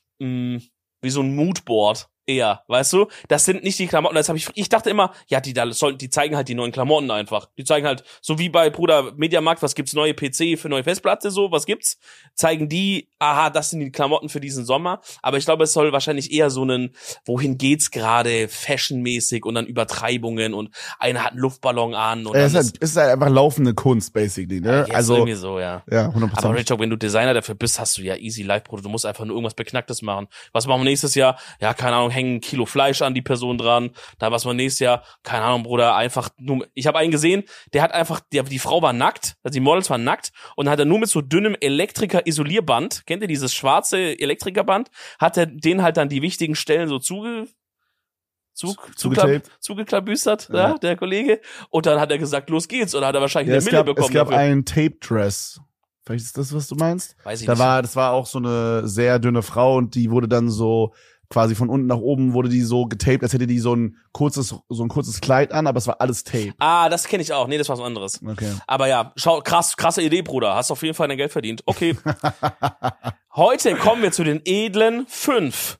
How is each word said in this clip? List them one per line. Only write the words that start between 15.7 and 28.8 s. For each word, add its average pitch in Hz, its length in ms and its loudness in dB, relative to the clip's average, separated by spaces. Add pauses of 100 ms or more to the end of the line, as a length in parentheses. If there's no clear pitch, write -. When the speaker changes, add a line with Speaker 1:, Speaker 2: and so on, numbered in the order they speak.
Speaker 1:
soll 151 180 2
wahrscheinlich 139 420 -4
eher 151 160 4
so 131 140 -2
einen, 127 320 -2 (320)
wohin 127 320 -2
geht's 147 320 2
gerade, 117 560 2
fashionmäßig 123 960 -4
und 113 80 -4
dann 117 140 -2
Übertreibungen 113 880 -2
und 107 160 -8 (260)
einer 120 280 0
hat 117 80 -4
einen 123 80 -6
Luftballon 120 520 -2
an 110 320 -2
und 107 80 -6
Speaker 2:
Ja, 135 60 4
Speaker 1:
dann 143 80 6
Speaker 2:
es 143 60 2
ist - 20 2
Speaker 1:
ist 160 180 4
Speaker 2:
halt, - 80 -18
es 160 80 0
ist 156 80 -2
halt 143 140 6
einfach 139 180 4
laufende 135 460 4
Kunst, 120 380 2
basically, 95 480 -2
ne? 95 100 -2
Speaker 1:
Ja, 139 140 4
ist - 100 -4
Speaker 2:
Also, 120 220 4
Speaker 1:
irgendwie 117 180 2
so, 95 240 -8
ja. 90 320 -8
Speaker 2:
ja, 110 200 2
hundert 110 200 0
Prozent. 107 140 -2
Speaker 1:
Aber 107 120 2
Rich 120 80 -2
Talk, 117 140 0
wenn 113 100 0
du 113 80 0
Designer 110 380 2
dafür 110 180 -2
bist, 113 260 -2
hast 113 200 -4
du - 20 -10
ja 92 140 -4
easy 110 260 -10
Life, 101 220 0
Bruder. 101 180 -12